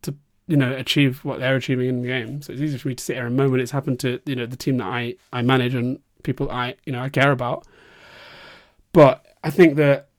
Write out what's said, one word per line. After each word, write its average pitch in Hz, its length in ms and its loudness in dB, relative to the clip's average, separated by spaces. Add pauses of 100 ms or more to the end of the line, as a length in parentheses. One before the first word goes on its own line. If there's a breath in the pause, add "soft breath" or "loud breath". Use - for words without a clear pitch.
to, 143 100 -8 (340)
you 160 100 2
know, 131 160 2
achieve 135 520 0
what 135 140 -6
they're 131 160 0
achieving 127 340 -2
in 123 120 -2
the 123 60 -6
game. 127 340 -6
So - 120 -14
it's 131 80 -6
easy 147 160 -4
for 139 120 -6
me 127 60 -6
to - 80 -12
sit 131 120 -6
here 123 100 -6
and 123 100 -2
moan 139 160 2
when 127 100 2
it's 120 100 -6
happened 139 300 -4
to, 127 240 -2
you 139 100 -4
know, 120 100 -4
the 127 120 -10
team 135 200 0
that 104 100 -4
I, 120 280 -6 (180)
I 123 80 -4
manage 123 320 2
and 123 260 -4 (240)
people 139 280 -4
I, 123 240 -6 (100)
you 139 60 -8
know, 123 100 -6
I 135 80 -6
care 139 220 4
about. 127 340 -4 (1300 loud breath)
But 151 340 6 (180)
I 151 60 -2
think 156 280 6
that 143 420 2